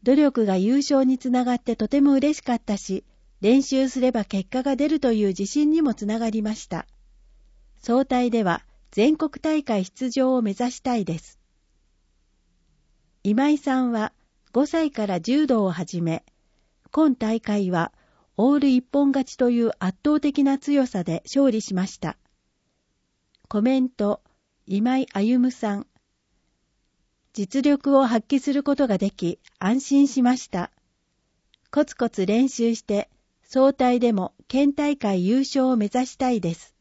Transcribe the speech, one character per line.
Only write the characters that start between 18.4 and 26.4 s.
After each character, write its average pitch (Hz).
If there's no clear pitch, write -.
ー 294
ル 277
一 254
本 277
勝 269
ち -
と 247
い 240
う 220
圧 185
倒 302
的 285
な 277
強 285
さ 190
で 165
勝 269
利 220
し -
ま 185
し -
た。 -
コ 208
メ 262
ン 254
ト、 208
今 226
井 269
歩 247
さ 208
ん。 202